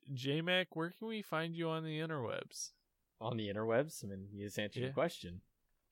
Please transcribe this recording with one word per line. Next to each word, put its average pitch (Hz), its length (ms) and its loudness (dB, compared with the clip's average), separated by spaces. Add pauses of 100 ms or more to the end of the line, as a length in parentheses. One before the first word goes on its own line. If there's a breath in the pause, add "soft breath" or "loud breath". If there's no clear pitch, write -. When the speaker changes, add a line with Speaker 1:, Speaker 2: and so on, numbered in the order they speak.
(120)
Speaker 1:
J-Mac, 160 640 0
where 165 200 0
can 220 120 -8
we 220 140 -4
find 165 340 0
you 165 140 2
on 160 140 0
the 156 140 -2
interwebs? 156 720 -2 (500)
Speaker 2:
On 117 160 0
the 107 120 0
interwebs? 113 560 4
I 107 40 -4
mean, 98 240 -6
you 101 140 -6
just 101 120 -6
answered 120 220 -2
Speaker 1:
Yeah. 127 60 0
Speaker 2:
your 135 80 -4
question. 127 460 0 (520)